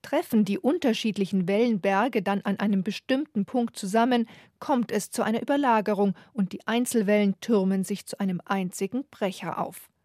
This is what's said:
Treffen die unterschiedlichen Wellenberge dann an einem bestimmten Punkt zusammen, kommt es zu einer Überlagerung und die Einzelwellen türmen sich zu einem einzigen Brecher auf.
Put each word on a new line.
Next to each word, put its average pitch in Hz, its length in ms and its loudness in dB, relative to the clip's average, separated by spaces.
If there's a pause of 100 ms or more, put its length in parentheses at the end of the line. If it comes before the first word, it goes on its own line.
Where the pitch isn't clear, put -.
Treffen 240 460 0
die 202 120 -2
unterschiedlichen 220 880 0
Wellenberge 208 760 0
dann 196 180 0
an 196 200 -2
einem 202 220 0
bestimmten 226 600 -2
Punkt 240 320 -4
zusammen, 233 500 2 (320)
kommt 247 320 0
es - 200 -4
zu - 120 -4
einer 220 200 0
Überlagerung 214 720 2 (180)
und 196 200 0
die - 140 -10
Einzelwellen 208 760 2
türmen 190 440 2
sich - 220 -8
zu - 120 -12
einem 190 280 -2
einzigen 196 640 -2
Brecher - 480 -6
auf. - 320 -8 (140)